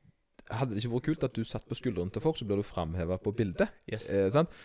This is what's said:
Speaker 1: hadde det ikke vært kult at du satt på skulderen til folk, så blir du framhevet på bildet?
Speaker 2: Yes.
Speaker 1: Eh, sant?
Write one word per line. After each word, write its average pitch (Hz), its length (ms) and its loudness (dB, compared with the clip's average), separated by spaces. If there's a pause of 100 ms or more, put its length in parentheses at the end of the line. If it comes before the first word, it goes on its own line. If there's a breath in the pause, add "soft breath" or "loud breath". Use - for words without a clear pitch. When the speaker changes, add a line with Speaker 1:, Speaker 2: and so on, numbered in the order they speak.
(520)
Speaker 1:
hadde 117 240 -2
det 107 80 0
ikke 120 100 -2
vært 127 140 -2
kult 160 180 0
at 123 100 -2
du 113 80 0
satt - 240 -6
på 117 80 -6
skulderen 98 380 -2
til 107 80 -4
folk, 160 160 2
så - 100 -6
blir 101 140 2
du - 20 -6
framhevet 87 600 -2
på 101 120 0
bildet? 113 360 2 (200)
Speaker 2:
Yes. 107 180 -6
Speaker 1:
Eh, 98 220 4
sant? 151 220 4 (120 loud breath)